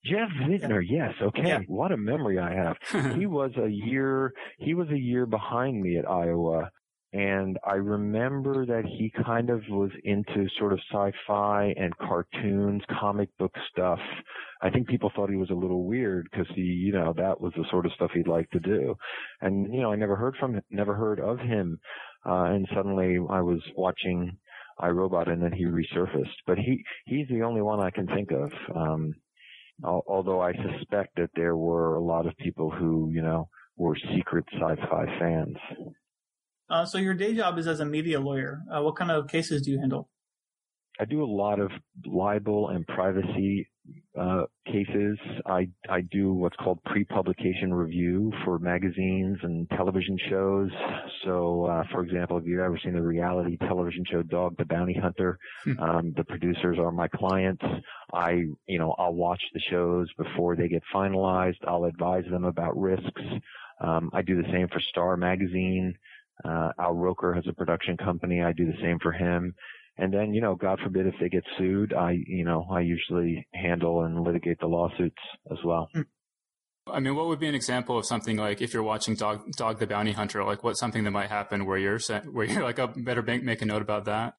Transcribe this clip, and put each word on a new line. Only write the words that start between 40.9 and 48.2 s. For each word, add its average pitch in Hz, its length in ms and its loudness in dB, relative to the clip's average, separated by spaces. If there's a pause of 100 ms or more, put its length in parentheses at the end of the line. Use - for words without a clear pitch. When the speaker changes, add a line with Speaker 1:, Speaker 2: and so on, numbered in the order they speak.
Speaker 1:
I 110 60 0
do 147 180 0
a 143 40 0
lot 101 320 2
of 98 140 0 (340)
libel 104 640 2
and 85 180 -2
privacy, 185 840 0 (500)
uh, 92 260 2 (200)
cases. 104 540 0 (260)
I, 92 240 2 (220)
I 92 120 2
do 95 300 2
what's 90 240 2
called 87 280 0
pre-publication 92 880 0
review 87 580 2 (120)